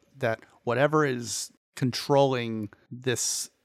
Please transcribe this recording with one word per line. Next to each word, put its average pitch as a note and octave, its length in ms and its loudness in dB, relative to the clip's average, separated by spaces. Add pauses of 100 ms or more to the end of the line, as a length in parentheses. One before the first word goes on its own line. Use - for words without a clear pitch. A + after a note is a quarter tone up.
(200)
that A2+ 200 -2 (260)
whatever D3 380 4
is A#2+ 480 -4 (240)
controlling B2 960 2 (220)
this - 580 -4 (160)